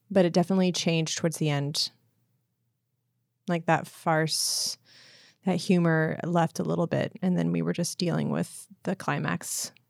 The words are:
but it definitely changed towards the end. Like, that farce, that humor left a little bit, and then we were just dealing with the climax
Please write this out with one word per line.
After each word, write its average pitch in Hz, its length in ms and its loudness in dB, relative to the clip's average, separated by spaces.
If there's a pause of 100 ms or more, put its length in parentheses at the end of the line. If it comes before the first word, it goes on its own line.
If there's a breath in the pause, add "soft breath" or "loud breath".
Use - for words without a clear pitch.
(100)
but 190 140 4
it 170 80 2
definitely 185 400 2
changed 165 460 0
towards 165 200 -2
the 156 100 0
end. 143 420 -2 (1600)
Like, 170 180 -2
that 160 200 2
farce, - 920 -2 (680 loud breath)
that 180 120 0
humor 165 680 2
left 170 360 0
a - 20 -2
little 165 240 0
bit, - 260 0 (100)
and 180 140 2
then 170 140 2
we 170 120 0
were 165 100 -2
just - 260 -4
dealing 156 320 -2
with - 380 -6 (160)
the 185 100 -2
climax - 800 -6 (180)